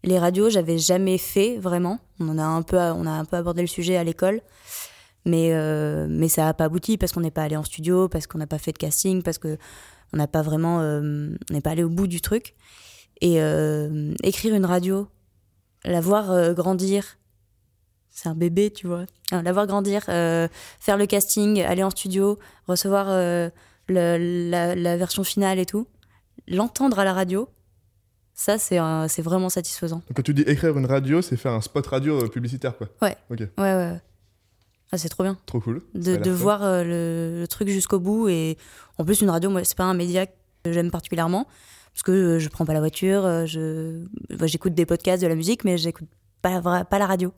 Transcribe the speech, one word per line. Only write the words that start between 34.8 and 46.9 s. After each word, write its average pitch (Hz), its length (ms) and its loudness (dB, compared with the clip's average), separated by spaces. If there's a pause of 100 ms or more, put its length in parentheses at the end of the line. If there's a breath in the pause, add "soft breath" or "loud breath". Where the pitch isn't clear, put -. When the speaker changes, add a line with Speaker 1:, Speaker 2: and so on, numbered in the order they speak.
Speaker 1:
Ah, 180 60 -4
c'est 160 100 -4
trop - 160 -4
bien. 190 120 -2 (100)
Speaker 2:
Trop 120 140 -2
cool. 117 220 -6 (120)
Speaker 1:
De, 175 80 -6
Speaker 2:
Ça 175 80 0
a - 40 4
l'air - 80 0
Speaker 1:
de 185 80 2
Speaker 2:
fun. 180 60 0
Speaker 1:
voir, 202 260 2
euh, 185 220 2
le, 170 560 -2
le 170 80 -6
truc 202 200 -4
jusqu'au 196 300 0
bout. 208 300 2
Et 160 280 0 (420 loud breath)
en 160 60 0
plus, 196 180 2
une 196 80 4
radio, 170 200 2
moi, 180 140 0
c'est - 120 -2
pas 185 80 0
un 185 100 2
média 180 320 0
que - 460 -8
j'aime 170 200 2
particulièrement, 170 560 -2 (440 loud breath)
parce - 120 -10
que, 185 80 2
euh, 175 260 4
je 156 100 -2
prends - 160 -4
pas 156 100 -2
la 156 60 2
voiture, 190 440 2
euh, 165 220 2
je, 160 580 -6 (320)
bah, 165 100 0
j'écoute 160 280 0
des 165 120 4
podcasts, 180 360 2
de 185 40 2
la 165 80 2
musique, 170 300 -2
mais 180 140 2
j'écoute 160 280 -6 (360)
pas 180 80 0
la 185 100 -2
vra-, 175 240 0
pas 202 140 0